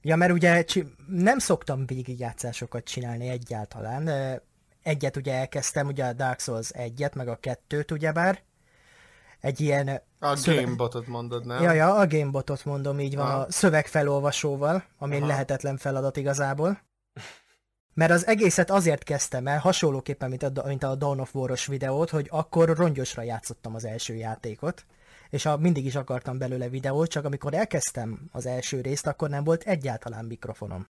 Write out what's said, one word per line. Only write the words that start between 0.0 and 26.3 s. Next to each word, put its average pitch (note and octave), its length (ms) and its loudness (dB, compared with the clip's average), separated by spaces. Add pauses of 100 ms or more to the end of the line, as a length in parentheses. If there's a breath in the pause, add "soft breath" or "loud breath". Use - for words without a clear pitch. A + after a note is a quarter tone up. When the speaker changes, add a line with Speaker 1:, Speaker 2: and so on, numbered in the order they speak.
Speaker 1:
Ja, D#3+ 140 2
mert F3 160 6
ugye F3 320 6
csi-, D#3+ 300 -2 (140)
nem F#3+ 320 4
szoktam C3+ 460 0
végigjátszásokat B2 960 -8
csinálni B2 460 -8
egyáltalán. A#2+ 760 -6
Ö, C3+ 280 -2 (480)
egyet C#3+ 340 -2
ugye C3+ 160 -4
elkezdtem, C3 540 -2
ugye C#3 180 -2
a B2 80 -2
Dark B2+ 260 -4
Souls A2+ 300 -6
egyet, B2 460 -6
meg B2+ 120 -6
a A#2 80 -4
kettőt - 560 -6
ugyebár. D#3+ 520 0 (1000 soft breath)
Egy C3+ 200 -2
ilyen C#3 400 0 (180)
Speaker 2:
A C#3+ 160 2
Speaker 1:
szöve- C3+ 280 4
Speaker 2:
gamebotot A#2+ 440 -2
mondod, A#2+ 380 -6
nem? B2 160 -2
Speaker 1:
Ja, E3+ 100 6
ja, E3 240 6
a G3+ 120 6
gamebotot C#3 580 0
mondom, C#3+ 340 -2
így C#3 160 -4
van, C#3 100 0
Speaker 2:
Aha. C3 140 0
Speaker 1:
a C3+ 120 -4
szövegfelolvasóval, D3 1300 2 (140)
ami C#3+ 200 -4
Speaker 2:
Aha. C#3+ 100 0
Speaker 1:
lehetetlen C3+ 500 -2
feladat C3+ 400 -2
igazából. C#3 640 0 (1120 loud breath)
Mert E3 180 6
az F3 160 6
egészet G3+ 440 4
azért E3+ 320 4
kezdtem C3+ 440 -2
el, C#3+ 120 2
hasonlóképpen, C#3 680 0
mint B2+ 140 -4
a, C#3 220 -2
mint C#3 180 -2
a C3+ 120 -2
Dawn C#3 240 0
of C3 160 -6
War-os B2+ 300 -2
videót, C#3 440 0
hogy D3 220 -2
akkor E3 460 4
rongyosra C3+ 440 2
játszottam A2+ 540 -6
az A2+ 100 -8
első A2+ 300 -6
játékot, A2+ 720 -6 (440 soft breath)
és - 160 -2
a, D3+ 120 2
mindig D3+ 280 4
is B2+ 100 -2
akartam C3 420 -4